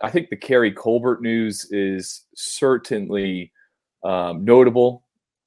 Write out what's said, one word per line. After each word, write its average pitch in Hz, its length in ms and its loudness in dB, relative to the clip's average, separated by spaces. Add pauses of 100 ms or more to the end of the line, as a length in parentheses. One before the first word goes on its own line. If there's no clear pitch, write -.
I 110 80 -6
think 170 220 -4
the 104 60 -8
Kerry 120 340 2
Colbert 117 500 -2
news 113 520 -4
is 95 540 -4 (100)
certainly, 101 1120 -4 (540)
um, 90 400 -4
notable. 123 580 6 (440)